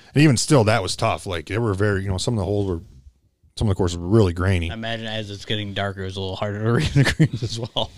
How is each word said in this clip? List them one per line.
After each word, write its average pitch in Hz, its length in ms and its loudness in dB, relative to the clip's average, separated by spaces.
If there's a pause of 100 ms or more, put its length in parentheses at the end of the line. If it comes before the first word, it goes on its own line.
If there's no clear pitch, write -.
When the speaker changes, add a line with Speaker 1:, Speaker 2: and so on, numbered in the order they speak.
(140)
Speaker 1:
And 143 100 6
even 156 140 6
still, 135 260 4
that 107 180 4
was 87 140 -4
tough. 107 300 -2
Like, 85 220 -6
they 98 100 -4
were 117 160 0
very, 98 300 0
you 101 60 -6
know, 95 80 -2
some 120 180 -2
of - 20 0
the 90 80 0
holes 101 240 0
were, 85 100 -2 (800)
some 117 120 0
of 92 60 2
the - 20 -
courses 87 200 0
were 87 100 -6
really 101 260 4
grainy. 87 380 0
Speaker 2:
I - 20 -8
imagine 113 320 -6
as 110 240 -8
it's 101 160 -14
getting 104 280 -6
darker, 98 280 -4
it 95 40 -6
was 95 120 -8
a 98 40 -6
little 95 160 -6
harder 104 260 -4
to 113 80 2
<laughs> - 20 4
read 151 140 2
the 139 160 4
greens - 400 2
as 113 160 -8
well. 117 380 -6